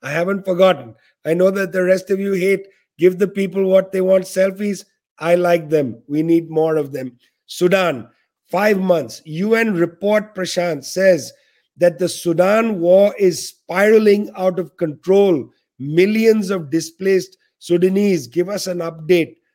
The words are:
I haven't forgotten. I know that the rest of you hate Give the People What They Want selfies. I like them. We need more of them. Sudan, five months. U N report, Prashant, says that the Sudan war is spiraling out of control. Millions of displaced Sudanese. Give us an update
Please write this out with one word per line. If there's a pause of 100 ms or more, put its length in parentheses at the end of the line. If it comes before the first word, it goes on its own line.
I
haven't
forgotten. (300)
I
know
that
the
rest
of
you
hate (300)
Give
the
People
What
They
Want
selfies. (360)
I
like
them.
We
need
more
of
them. (280)
Sudan, (380)
five
months.
U
N
report,
Prashant,
says (460)
that
the
Sudan
war
is
spiraling
out
of
control. (300)
Millions
of
displaced (220)
Sudanese.
Give
us
an
update (200)